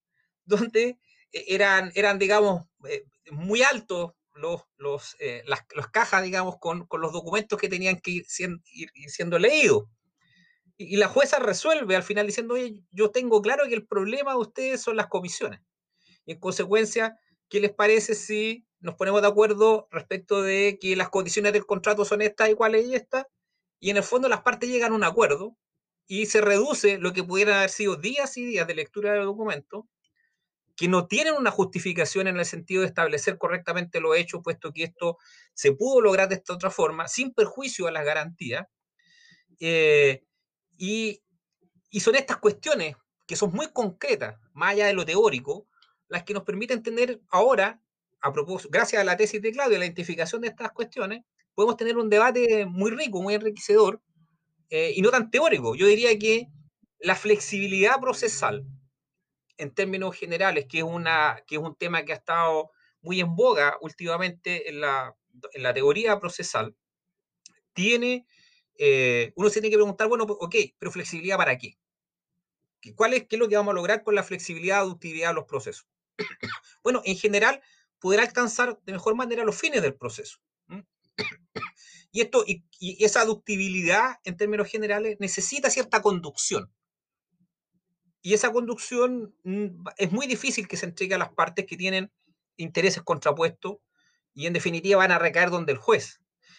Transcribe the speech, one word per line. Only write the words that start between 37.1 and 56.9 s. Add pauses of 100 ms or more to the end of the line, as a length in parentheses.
perjuicio
a
las
garantías. (920)
Eh, (520)
y, (680)
y
son
estas
cuestiones, (300)
que
son
muy
concretas, (160)
más
allá
de
lo
teórico, (400)
las
que
nos
permiten
tener (100)
ahora, (400)
a
propósito,
gracias
a
la
tesis
de
Claudio,
la
identificación
de
estas
cuestiones, (320)
podemos
tener
un
debate
muy
rico,
muy
enriquecedor, (680)
eh,
y
no
tan
teórico.
Yo
diría
que (500)